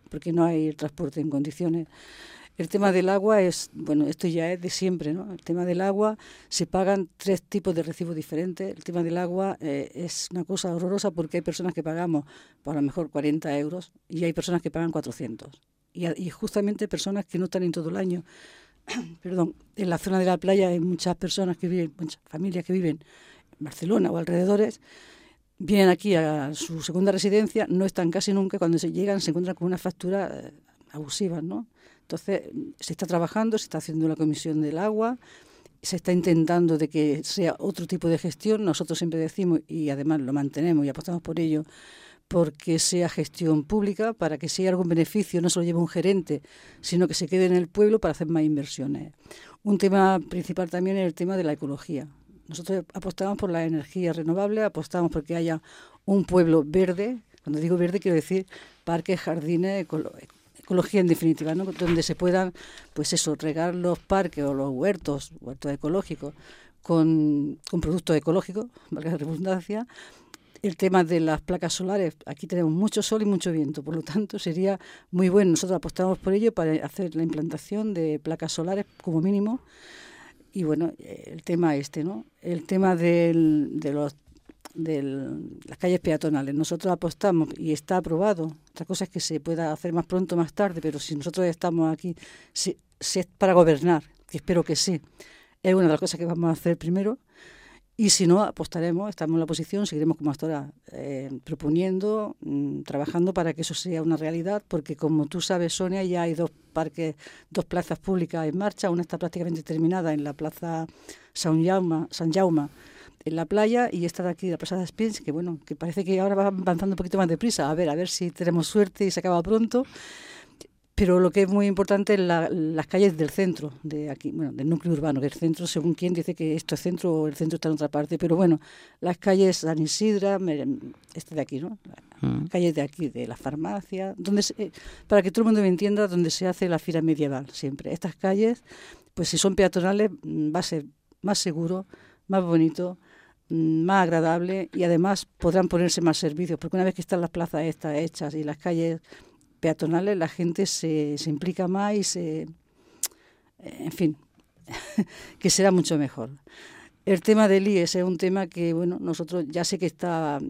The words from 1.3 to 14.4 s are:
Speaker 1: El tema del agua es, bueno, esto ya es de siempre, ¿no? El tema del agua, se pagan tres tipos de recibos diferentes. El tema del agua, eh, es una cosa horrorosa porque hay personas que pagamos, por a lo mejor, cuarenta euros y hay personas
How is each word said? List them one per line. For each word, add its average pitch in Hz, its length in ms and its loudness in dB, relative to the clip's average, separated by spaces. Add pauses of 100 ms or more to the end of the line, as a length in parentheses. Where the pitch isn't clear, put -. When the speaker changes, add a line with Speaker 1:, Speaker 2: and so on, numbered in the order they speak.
Speaker 1:
El 165 120 -6
tema 196 240 2
del 185 160 4
agua 202 320 4
es, - 320 0
bueno, 147 340 0
esto 160 200 -4
ya 165 260 -2
es 175 80 -8
de 180 80 -6
siempre, 165 440 -2
¿no? 196 200 -8
El 170 80 -14
tema 175 240 -2
del 175 160 0
agua, 208 360 0 (300)
se - 180 -2
pagan 190 520 0
tres 190 240 0
tipos 190 340 -2
de 165 80 0
recibos 165 320 -6
diferentes. 175 600 -6
El - 80 -20
tema 175 200 -2
del 170 140 -2
agua, 180 420 -2
eh, 139 340 -6
es - 380 -8
una 175 140 -4
cosa 185 280 -4
horrorosa 185 380 -2
porque 160 260 -4
hay 175 40 0
personas 175 320 -4
que 165 100 -6
pagamos, 160 400 -2 (400)
por 143 140 -6
a 143 40 0
lo - 20 2
mejor, 147 260 -4
cuarenta 151 500 -2
euros 165 320 -8 (160)
y 165 160 -4
hay 170 80 0
personas 170 300 -2